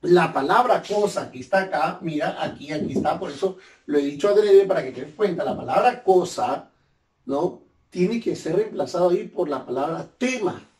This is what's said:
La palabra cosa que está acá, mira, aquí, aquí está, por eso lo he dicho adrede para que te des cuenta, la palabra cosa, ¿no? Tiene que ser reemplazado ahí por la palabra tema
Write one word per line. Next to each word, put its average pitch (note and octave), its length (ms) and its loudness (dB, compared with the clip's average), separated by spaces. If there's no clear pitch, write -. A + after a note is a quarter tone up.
La F3 320 4
palabra G3 500 2
cosa F#3+ 480 -2
que B2+ 80 -16
está F#3+ 220 0
acá, E3 400 -2
mira, D#3 420 -4
aquí, D3 280 -10
aquí D3+ 220 -6
está, D#3 240 -2
por F3 140 -8
eso F#3 260 -4
lo D3 120 0
he C#3+ 60 2
dicho C#3+ 240 -2
adrede G3 380 8
para - 180 0
que - 80 -8
te B2 140 -12
des - 80 -18
cuenta, F3 320 -2
la A2+ 100 -2
palabra A3 480 0
cosa, - 680 0
¿no? D3 360 -4
Tiene G3+ 300 0
que - 160 -4
ser - 220 -4
reemplazado F3+ 540 0
ahí G#3 160 0
por - 200 -4
la C3+ 180 -6
palabra D#3 520 -6
tema B3 440 -4